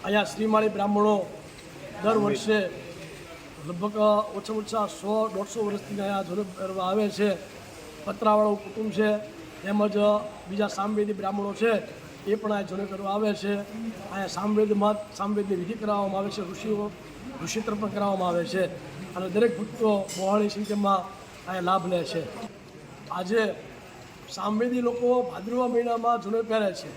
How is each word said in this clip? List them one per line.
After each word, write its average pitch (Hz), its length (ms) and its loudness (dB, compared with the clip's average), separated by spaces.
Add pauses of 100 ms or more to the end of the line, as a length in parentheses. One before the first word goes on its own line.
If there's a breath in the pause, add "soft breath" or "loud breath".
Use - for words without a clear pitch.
અહીંયા 202 200 2
શ્રીમાળી 214 460 2
બ્રાહ્મણો 202 560 4 (760)
દર 220 140 4
વર્ષે 208 520 2 (960)
લગભગ 196 300 -4
ઓછામાં 214 600 4
ઓછા 214 300 0
સો, 214 400 0
દોઢસો 202 380 -2
વર્ષથી 202 340 -4
અહીંયા 196 220 0
જુને 180 200 -4
પહેરવા 190 420 -4
આવે 202 260 2
છે. 196 260 2 (720)
પતરાવાળું 214 580 4
કુટુંબ 214 280 -4
છે, 208 260 2 (460)
તેમજ 208 340 2 (520)
બીજા 202 180 0
સામવેદી 208 460 0
બ્રાહ્મણો 202 400 -2
છે, 214 180 2 (560)
એ 202 80 4
પણ 214 180 0
અહીંયા 202 80 0
જુને 190 240 -4
કરવા 196 260 -4
આવે 208 220 2
છે. 202 200 -2
અહીંયા 202 760 -6
સામવેદમાં, 208 880 2
સામવેદની 202 400 0
વિધિ 180 180 -2
કરાવવામાં 202 480 0
આવે 202 80 -2
છે, 208 120 -6
ઋષિઓ, 208 500 -2 (520)
ઋષિ 214 180 -2
તર્પણ 208 260 -2
કરાવવામાં 196 400 2
આવે 175 180 2
છે 185 200 2 (500)
અને 185 140 -4
દરેક 214 300 4
ભક્તો 208 580 2
બહોળી 202 320 4
સંખ્યામાં 202 720 0 (260)
અહીંયા 185 140 -4
લાભ 175 260 4
લે 180 160 2
છે. - 360 -4 (720)
આજે 190 440 2 (720)
સામવેદી 214 520 0
લોકો 240 400 4
ભાદરવા 247 460 0
મહિનામાં 233 540 2
જુને 214 200 0
પહેરે 220 320 2
છે. 151 240 -10